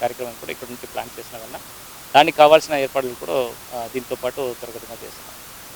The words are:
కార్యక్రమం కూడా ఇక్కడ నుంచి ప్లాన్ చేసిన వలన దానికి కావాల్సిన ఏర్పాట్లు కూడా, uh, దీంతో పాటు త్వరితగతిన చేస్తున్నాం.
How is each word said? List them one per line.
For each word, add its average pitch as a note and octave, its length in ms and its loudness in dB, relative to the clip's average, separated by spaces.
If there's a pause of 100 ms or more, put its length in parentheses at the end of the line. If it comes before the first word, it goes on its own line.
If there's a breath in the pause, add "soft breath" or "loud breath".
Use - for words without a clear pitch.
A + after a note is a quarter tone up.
కార్యక్రమం A#2+ 380 -4
కూడా - 120 -8
ఇక్కడ B2 160 -10
నుంచి A#2+ 260 -12
ప్లాన్ A#2 220 -8
చేసిన A#2+ 220 -14
వలన A#2 220 -12 (540)
దానికి D3+ 280 8
కావాల్సిన D3+ 320 10 (120)
ఏర్పాట్లు B2+ 360 -2
కూడా, D#3 160 -2 (380)
uh, A#2 180 -6
దీంతో B2+ 280 -4
పాటు B2+ 180 -4 (180)
త్వరితగతిన A#2 460 -12
చేస్తున్నాం. - 340 -16 (380)